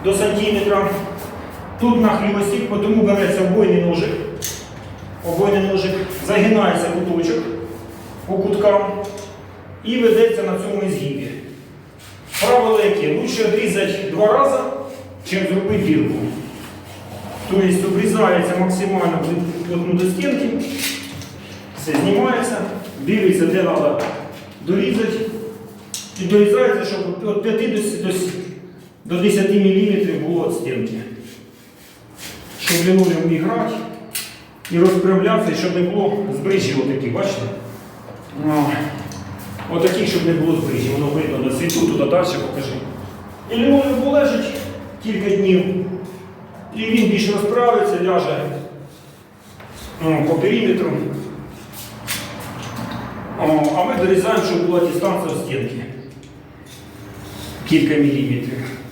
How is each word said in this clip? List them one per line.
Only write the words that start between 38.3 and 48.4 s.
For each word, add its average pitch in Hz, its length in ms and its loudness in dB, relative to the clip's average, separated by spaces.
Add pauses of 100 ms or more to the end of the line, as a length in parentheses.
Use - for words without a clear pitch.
О, 151 160 2 (1120)
отаких, 185 320 2
щоб 165 180 0
не 165 60 4
було 156 260 2
збрижів, 131 340 -2
воно 143 140 0
видно 147 320 -2
на 127 140 -2
світу, 165 340 0
туди 160 240 0
далі 175 160 4 (240)
покажи. - 220 -6 (800)
І 226 40 -2
лінолеум 277 480 4
полежить 277 500 2 (480)
кілька 196 340 0
днів, 185 280 6 (1120)
і 220 80 -4
він 220 260 4
більш 185 180 2
розправиться, 208 760 2
ляже, 160 380 2 (1600)